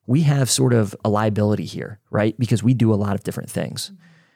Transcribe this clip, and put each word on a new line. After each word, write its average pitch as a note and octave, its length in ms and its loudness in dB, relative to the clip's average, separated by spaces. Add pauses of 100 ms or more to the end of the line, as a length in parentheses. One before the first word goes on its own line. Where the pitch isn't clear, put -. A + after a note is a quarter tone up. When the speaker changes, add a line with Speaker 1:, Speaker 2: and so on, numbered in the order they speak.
Speaker 1:
we C#3+ 160 2
have C#3 260 2
sort C3 240 2
of A2 220 2 (100)
a - 60 0
liability G#2 540 0
here, - 340 -12 (120)
right? G#2+ 280 0
Because A2+ 240 0
we B2 100 4
do A2+ 200 4
a G#2 40 2
lot G2+ 180 -2
of G2 100 -8
different - 260 -10
things. - 360 -8
Speaker 2:
Mm-hmm. - 80 -18 (420)